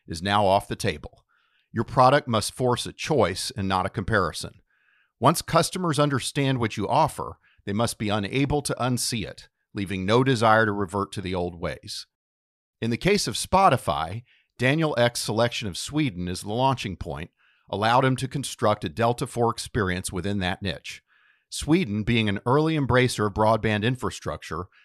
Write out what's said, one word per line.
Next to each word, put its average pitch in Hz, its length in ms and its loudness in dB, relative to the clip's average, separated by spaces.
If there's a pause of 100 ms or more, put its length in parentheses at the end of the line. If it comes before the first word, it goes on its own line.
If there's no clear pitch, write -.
is 82 140 -10
now 101 240 4
off 98 220 4
the 120 80 -6
table. - 500 -6 (460)
Your 110 120 -2
product 131 440 4
must 110 260 0
force 123 320 0
a 90 80 -10
choice 98 640 0
and 98 100 -2
not 92 180 0
a 95 40 -4
comparison. 95 640 -2 (680)
Once 139 220 2
customers 165 580 0
understand 139 600 0
what 113 180 -2
you 98 100 -2
offer, 131 520 -2 (260)
they 101 80 -4
must 110 240 -2
be 107 120 -2
unable 131 520 0
to - 180 -4
unsee 120 460 -2
it, - 240 -16 (240)
leaving 95 320 -4
no 117 180 4
desire 113 420 6
to 107 60 2
revert 101 420 -2
to 107 80 -8
the 92 140 -6
old 87 240 -4
ways. - 460 -10 (760)
In 113 80 -4
the 117 80 -2
case 196 300 2
of - 80 -4
Spotify, 113 880 0 (340)
Daniel 147 400 2
Ek's 120 240 2
selection 117 460 0
of 87 100 -8
Sweden 120 500 -4
as 90 140 -6
the 98 80 -10
launching 120 460 -2
point 78 360 -10 (380)
allowed 113 340 4
him 131 140 2
to 135 100 -4
construct 117 560 -2
a 101 60 -6
Delta 117 360 0
four 120 240 0
experience 92 640 -4
within 98 280 -4
that 90 220 -4
niche. - 400 -8 (480)
Sweden, 131 540 0
being 113 240 2
an 101 180 0
early 156 300 2
embracer 123 520 2
of 101 60 -6
broadband 107 500 2
infrastructure, 92 840 -6 (200)